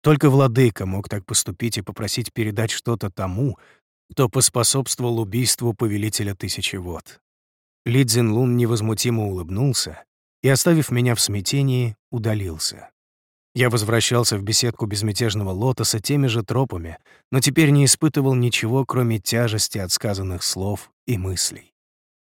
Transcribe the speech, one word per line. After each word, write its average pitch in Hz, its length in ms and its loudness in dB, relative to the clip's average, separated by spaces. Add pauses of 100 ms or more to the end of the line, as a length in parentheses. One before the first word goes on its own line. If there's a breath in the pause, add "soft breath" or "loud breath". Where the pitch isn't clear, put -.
Только 151 260 6
владыка 127 560 4
мог 95 220 -4
так 104 180 -8
поступить 110 520 -4
и 104 40 -4
попросить 110 520 -6
передать 110 380 -2
что-то 113 380 -4
тому, 98 480 -4 (540 soft breath)
кто 131 160 2
поспособствовал 120 920 0
убийству 117 540 -2
повелителя 104 640 -2
Тысячи - 400 -6
Вод. 87 460 -12 (640)
Ли 127 180 4
Цзиньлун 120 540 2
невозмутимо 113 680 0
улыбнулся 95 800 -4 (380)
и, 127 80 2
оставив 151 420 4
меня 123 240 2
в - 60 -4
смятении, 123 760 0 (160)
удалился. 104 760 -4 (680)
Я 123 140 4
возвращался 113 680 2
в 98 60 -4
беседку 113 440 -2
безмятежного 104 640 -2
лотоса 113 500 -2
теми 139 260 0
же 113 160 0
тропами, 90 540 -4 (340 soft breath)
но 135 80 2
теперь 147 300 4
не 143 160 6
испытывал 135 500 2
ничего, 120 500 0
кроме 117 340 0
тяжести 113 580 -2
от 92 140 -6
сказанных 95 520 -4
слов - 480 -6 (160)
и 117 100 -2
мыслей. - 560 -6 (580)